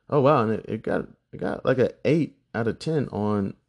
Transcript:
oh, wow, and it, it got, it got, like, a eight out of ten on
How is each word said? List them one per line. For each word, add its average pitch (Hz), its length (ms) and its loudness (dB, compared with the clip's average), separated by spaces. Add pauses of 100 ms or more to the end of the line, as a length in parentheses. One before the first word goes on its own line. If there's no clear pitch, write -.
oh, 147 100 2
wow, 135 240 4
and 110 80 0
it, - 160 -4
it 113 160 -6
got, - 240 -4 (240)
it - 60 -16
got, - 280 -6
like, 131 120 2
a 117 160 2 (100)
eight 147 340 0 (160)
out 113 140 -2
of 101 120 -4
ten 156 280 -2
on 104 480 -2 (140)